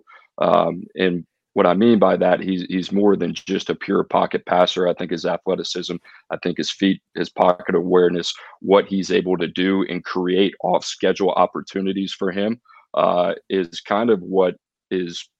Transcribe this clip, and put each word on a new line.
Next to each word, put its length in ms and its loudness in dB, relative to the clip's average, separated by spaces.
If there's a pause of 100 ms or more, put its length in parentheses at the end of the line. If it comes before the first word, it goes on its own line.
(380)
Um, 460 2 (120)
and 300 -2 (280)
what 120 4
I 80 6
mean 240 4
by 200 4
that, 220 2
he's, 240 -4
he's 280 -4
more 240 4
than 180 -2
just 360 -6
a 60 -2
pure 280 0
pocket 420 -2
passer. 420 2
I 60 2
think 180 -8
his 140 -4
athleticism, 720 -4 (340)
I 140 -8
think 140 -4
his 140 -6
feet, 300 0 (140)
his 140 -4
pocket 440 0
awareness, 580 2 (280)
what 260 4
he's 260 -4
able 260 0
to 100 -2
do 420 0
and 140 -6
create 580 0
off-schedule 720 0
opportunities 840 -2
for 180 -4
him, 300 -4 (320)
uh, 400 2 (160)
is 320 -4
kind 280 0
of 120 2
what 340 0 (360)
is 380 -6 (100)